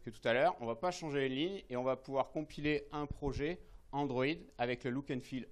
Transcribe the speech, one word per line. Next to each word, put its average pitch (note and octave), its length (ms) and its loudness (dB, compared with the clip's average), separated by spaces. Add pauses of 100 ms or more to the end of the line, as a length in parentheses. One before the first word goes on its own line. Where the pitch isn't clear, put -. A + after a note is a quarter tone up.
que A#2+ 80 -8
tout - 160 -10
à A#2 60 6
l'heure, D#3 280 6
on A#2 60 -4
va A#2 80 0
pas F3+ 160 0
changer C#3+ 380 0
les C3 60 0
lignes F3+ 360 0
et B2 60 -2
on B2 80 2
va C3 120 4
pouvoir C3+ 340 0
compiler D3+ 640 -2
un D3 140 -2
projet C#3+ 540 -2 (320)
Android C3+ 340 2 (320)
avec A#2+ 260 0
le B2+ 60 0
look C#3 200 -2
and C3 100 -2
feel B2 320 -6